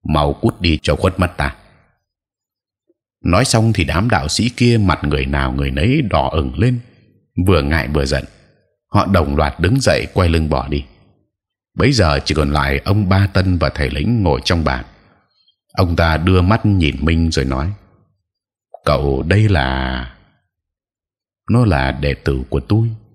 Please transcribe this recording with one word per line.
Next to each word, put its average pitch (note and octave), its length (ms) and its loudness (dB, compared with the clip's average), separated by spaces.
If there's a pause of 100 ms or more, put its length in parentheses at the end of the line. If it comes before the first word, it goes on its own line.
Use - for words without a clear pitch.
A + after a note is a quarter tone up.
Mau D2 240 0
cút - 280 -4
đi E2 200 0
cho D2+ 140 0
khuất - 240 -2
mắt F2+ 180 -2
ta." C#2+ 180 -4 (1700)
Nói F2+ 200 2
xong A2+ 280 2
thì F#2 100 0
đám F#2 260 -2
đạo D#2+ 180 0
sĩ A2 220 0
kia A#2+ 280 2
mặt F2+ 260 2
người C#2 220 -2
nào C2+ 280 -2
người C#2 180 -2
nấy A2 380 0
đỏ C#2 200 0
ửng C#2+ 300 -4
lên, A#2+ 200 0 (680)
vừa F2 140 4
ngại C#2+ 260 0
vừa C#2+ 180 0
giận. C2+ 180 -2 (680)
Họ - 160 2
đồng D#2 300 0
loạt D2 240 -2
đứng G2+ 220 0
dậy D2 320 0
quay F2+ 160 2
lưng D#2+ 200 0
bỏ C2+ 180 -2
đi. C#2+ 180 -4 (920)
Bấy B2 160 2
giờ E2 340 2
chỉ - 100 -2
còn D2 160 0
lại C#2+ 340 -2
ông G2+ 240 0
Ba F#2+ 180 2
Tân F#2 300 0
và D#2+ 120 0
thầy C#2 200 -4
lĩnh G2 340 -2
ngồi C#2+ 220 0
trong E2+ 180 0
bàn. C2+ 220 -4 (880)
Ông F2 220 0
ta E2 220 2
đưa F2+ 240 2
mắt G2+ 240 2
nhìn F2+ 300 2 (100)
Minh E2 260 2
rồi C#2 140 0
nói: C2+ 280 -4 (1120)
"Cậu C#2 380 0
đây G2+ 260 2
là?" C2 680 -2 (1400)
"Nó A#2+ 140 4
là C2+ 260 0
đệ C#2 220 -2
tử C2 360 -4
của C#2+ 100 -2
tôi. A2+ 300 0 (240)